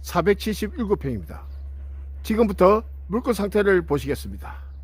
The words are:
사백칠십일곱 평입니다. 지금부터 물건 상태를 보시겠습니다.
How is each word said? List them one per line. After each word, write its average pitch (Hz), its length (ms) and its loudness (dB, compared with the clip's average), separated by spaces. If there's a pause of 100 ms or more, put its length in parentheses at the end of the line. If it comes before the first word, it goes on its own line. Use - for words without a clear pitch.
사백칠십일곱 202 960 0
평입니다. 98 440 -6 (800)
지금부터 208 600 4 (240)
물건 226 260 0
상태를 196 480 4
보시겠습니다. 135 880 -4 (120)